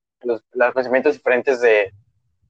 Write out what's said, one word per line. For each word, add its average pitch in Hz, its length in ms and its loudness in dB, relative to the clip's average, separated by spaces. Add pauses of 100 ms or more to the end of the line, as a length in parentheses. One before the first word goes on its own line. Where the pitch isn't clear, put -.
(220)
los, 120 200 -4 (100)
los 123 200 0
pensamientos 127 420 0
diferentes 123 460 -2
de, 107 320 2 (560)